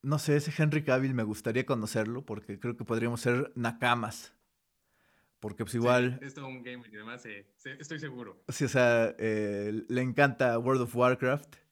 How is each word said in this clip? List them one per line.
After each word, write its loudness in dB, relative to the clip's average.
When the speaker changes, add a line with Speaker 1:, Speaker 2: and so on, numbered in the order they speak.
Speaker 1:
no -2
sé, 2
ese 0
Henry 2
Cavill 2
me 0
gustaría -2
conocerlo -2
porque -10
creo -4
que -10
podríamos -2
ser 2
nakamas. -2
Porque, -8
pues, -8
Speaker 2:
Sí, -2
Speaker 1:
igual 4
Speaker 2:
es -16
todo -12
un -12
gamer -14
y -20
demás, -14
eh, -16
sí, -16
estoy -10
seguro. -12
Speaker 1:
Sí, -2
o 0
sea, 4
eh, -2
le -2
encanta 2
World 2
of -4
Warcraft. 2